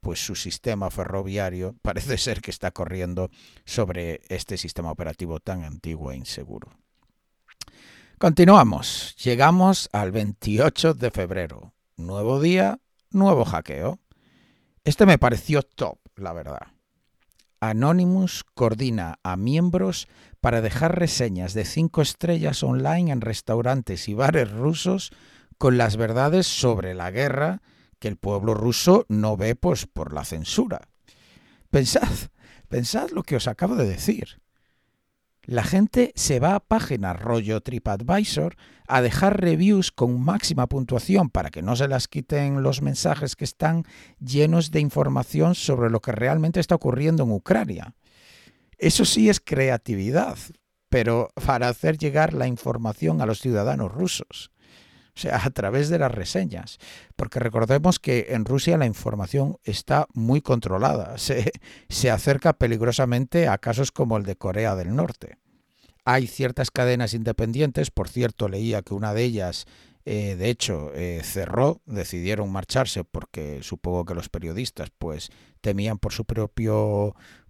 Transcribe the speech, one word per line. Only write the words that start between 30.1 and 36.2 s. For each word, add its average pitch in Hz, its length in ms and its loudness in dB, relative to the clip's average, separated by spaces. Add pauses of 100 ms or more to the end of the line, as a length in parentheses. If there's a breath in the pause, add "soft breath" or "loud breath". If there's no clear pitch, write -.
la 73 100 -6
censura. 131 640 -4 (840 soft breath)
Pensad, - 400 2 (600 soft breath)
pensad 214 400 -2
lo 320 140 -4
que 147 120 -2
os 113 120 0
acabo 180 280 -2
de 131 120 2
decir. - 520 -2 (1040)
La 120 200 -2
gente 214 520 4
se 127 260 0